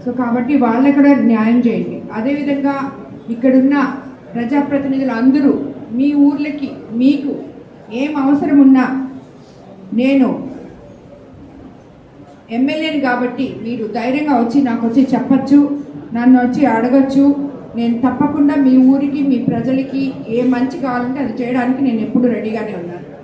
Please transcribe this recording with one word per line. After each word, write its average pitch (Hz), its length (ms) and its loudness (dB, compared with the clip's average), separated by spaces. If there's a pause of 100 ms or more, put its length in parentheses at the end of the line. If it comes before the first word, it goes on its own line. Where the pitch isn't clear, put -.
So 247 60 -6 (100)
కాబట్టి 240 340 -2 (120)
వాళ్ళకు 262 320 2
కూడా 285 140 6 (180)
న్యాయం 226 380 2
చేయండి. 180 300 -2 (200)
అదేవిధంగా 277 580 -2 (580)
ఇక్కడున్న 262 420 4 (580)
ప్రజాప్రతినిధులు 269 880 -2
అందరూ 277 300 4 (460)
మీ 285 120 2 (180)
ఊర్లకి 277 420 -4 (320)
మీకు 277 300 2 (720)
ఏం 302 100 -4 (120)
అవసరం 285 420 2
ఉన్నా, 262 200 6 (1160)
నేను 269 260 4 (2250)
ఎమ్మెల్యేని 302 500 -2
కాబట్టి 247 380 -2 (200)
మీరు 226 180 -6 (140)
ధైర్యంగా 269 460 0
వచ్చి 233 160 0 (100)
నాకు 226 180 -2
వచ్చి 262 160 2 (100)
చెప్పచ్చు, 269 460 2 (580)
నన్ను 247 260 6
వచ్చి 254 200 0 (120)
అడగచ్చు. 269 500 2 (540)
నేను 233 160 0 (100)
తప్పకుండా 285 500 2 (120)
మీ 254 80 6 (180)
ఊరికి, 285 280 0 (100)
మీ 233 80 0 (100)
ప్రజలకి 262 540 -2 (340)
ఏ - 20 2 (160)
మంచి 254 300 -2
కావాలంటే 247 400 -4
అది 214 160 -6
చేయడానికి 254 460 -2
నేను 226 200 -2
ఎప్పుడు 247 180 0 (100)
రెడీగానే 214 460 -6
ఉన్నాను. 175 240 -12 (200)